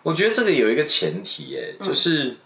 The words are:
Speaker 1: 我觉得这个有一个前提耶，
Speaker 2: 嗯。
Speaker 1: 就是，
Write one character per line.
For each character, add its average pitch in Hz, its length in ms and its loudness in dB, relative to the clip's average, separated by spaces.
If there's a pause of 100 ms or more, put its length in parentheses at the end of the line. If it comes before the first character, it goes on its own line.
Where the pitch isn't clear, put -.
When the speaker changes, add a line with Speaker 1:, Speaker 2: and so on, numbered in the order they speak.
Speaker 1:
我 165 100 -2
觉 175 160 2
得 220 60 2
这 247 100 2
个 208 60 2
有 131 180 4
一 113 60 4
个 147 100 2
前 92 380 -2
提 - 280 -12
耶， - 300 -10
Speaker 2:
嗯。 196 80 -8
Speaker 1:
就 190 60 -2
是， 143 420 0 (100)